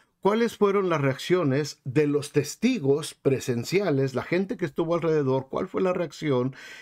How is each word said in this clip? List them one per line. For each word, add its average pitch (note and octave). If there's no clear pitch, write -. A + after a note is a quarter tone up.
cuáles A3
fueron G3
las D#3+
reacciones C#3+
de D3
los C#3+
testigos D3
presenciales, C3+
la A#2
gente F#3+
que F3
estuvo E3+
alrededor, D3
cuál -
fue -
la F#3
reacción C#3+